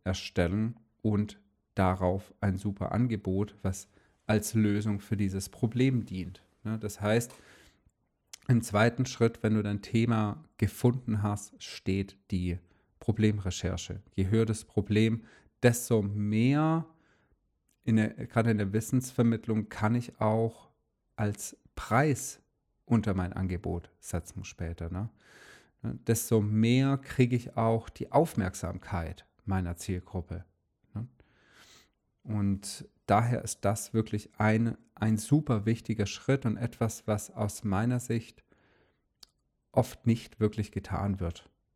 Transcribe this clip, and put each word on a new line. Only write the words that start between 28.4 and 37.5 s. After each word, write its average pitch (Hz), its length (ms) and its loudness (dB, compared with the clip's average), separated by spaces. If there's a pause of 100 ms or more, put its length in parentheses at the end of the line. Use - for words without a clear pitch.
meiner 92 320 -2
Zielgruppe, 90 640 -6 (520)
ne? 117 120 -8 (1160)
Und 101 640 -2 (180)
daher 117 380 2
ist - 220 -6
das 104 280 -2
wirklich 107 440 -2
ein, 110 400 2 (160)
ein 110 240 0
super 123 480 0
wichtiger 110 400 0
Schritt 135 400 -2
und 110 120 0
etwas, - 500 -4
was 107 240 -2
aus 107 320 -4